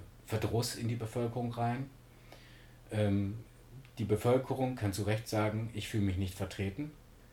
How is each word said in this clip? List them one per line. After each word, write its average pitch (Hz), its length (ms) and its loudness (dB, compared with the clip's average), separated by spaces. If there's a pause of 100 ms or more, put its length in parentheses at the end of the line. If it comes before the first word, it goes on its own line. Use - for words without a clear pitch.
(260)
Verdruss 110 500 0
in 120 100 -2
die 117 80 2
Bevölkerung 117 580 -2
rein. 120 360 0 (1040)
Ähm, 101 460 2 (580)
die 113 80 0
Bevölkerung 127 720 2
kann 101 160 2
zu 104 120 -2
Recht 107 220 2
sagen, 107 460 0
"Ich 104 160 -6
fühle 104 160 2
mich 95 140 2
nicht 95 160 0
vertreten." 101 580 -4 (400)